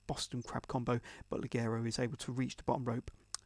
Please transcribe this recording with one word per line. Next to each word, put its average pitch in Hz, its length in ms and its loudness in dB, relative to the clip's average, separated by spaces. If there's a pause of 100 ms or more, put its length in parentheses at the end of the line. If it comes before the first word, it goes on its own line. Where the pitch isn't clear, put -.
Boston - 380 -2
Crab - 240 -6
combo, 120 320 2 (300)
but - 100 0
Ligero 117 480 2
is 113 100 0
able 123 200 0
to - 160 -4
reach 127 240 0
the - 60 -14
bottom 131 200 2
rope. 120 260 -2 (360)